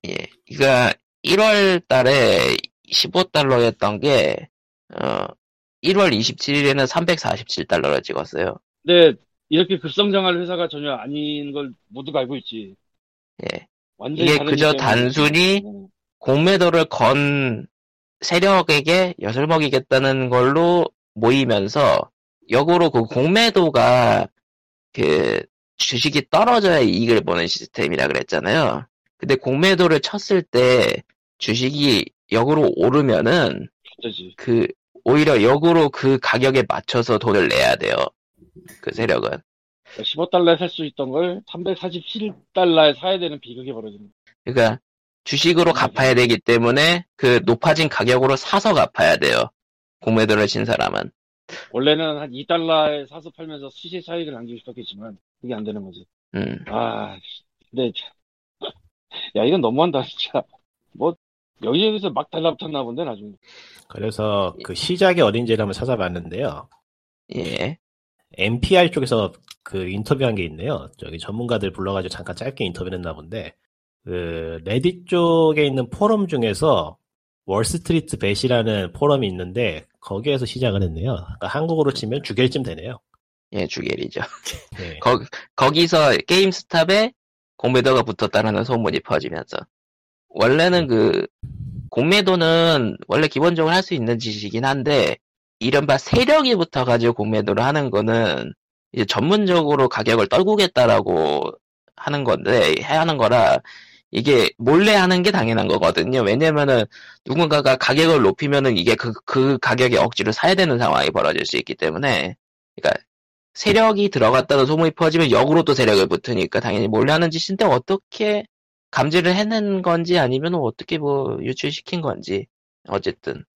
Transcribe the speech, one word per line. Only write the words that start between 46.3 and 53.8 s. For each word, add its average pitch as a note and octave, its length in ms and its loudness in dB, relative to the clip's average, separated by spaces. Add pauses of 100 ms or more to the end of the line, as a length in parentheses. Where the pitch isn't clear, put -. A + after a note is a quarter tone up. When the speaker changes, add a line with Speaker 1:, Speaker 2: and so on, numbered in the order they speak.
Speaker 1:
때문에 C3+ 640 2 (120)
그 B2 280 4
높아진 D#3 440 2
가격으로 B2+ 480 2
사서 G3 380 0
갚아야 E2 420 2
돼요. A#1 340 0 (500)
공매도를 A2 460 2
친 G#2 180 -4
사람은. G1+ 460 -2 (600)
Speaker 2:
원래는 D3+ 480 -2
한 C#3+ 160 -12
이 C#3 120 -14
달러에 D#3 600 0
사서 D3+ 240 -20
팔면서 D3 420 -16
시세 F3 280 -14